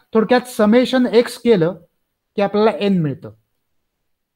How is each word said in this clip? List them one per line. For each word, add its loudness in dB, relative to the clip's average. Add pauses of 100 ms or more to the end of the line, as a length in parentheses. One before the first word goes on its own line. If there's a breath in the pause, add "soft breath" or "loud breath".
(140 loud breath)
थोडक्यात 2
समेशन 0
एक्स 0
केलं 0 (640)
की -2
आपल्याला 0
एन -2
मिळतं. -8 (1040)